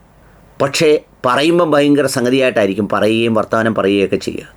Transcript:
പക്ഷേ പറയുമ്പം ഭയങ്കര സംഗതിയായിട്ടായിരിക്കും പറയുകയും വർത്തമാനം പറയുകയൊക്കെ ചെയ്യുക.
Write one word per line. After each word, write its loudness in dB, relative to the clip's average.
പക്ഷേ 0
പറയുമ്പം 0
ഭയങ്കര 2
സംഗതിയായിട്ടായിരിക്കും 0
പറയുകയും 0
വർത്തമാനം -2
പറയുകയൊക്കെ 0
ചെയ്യുക. -10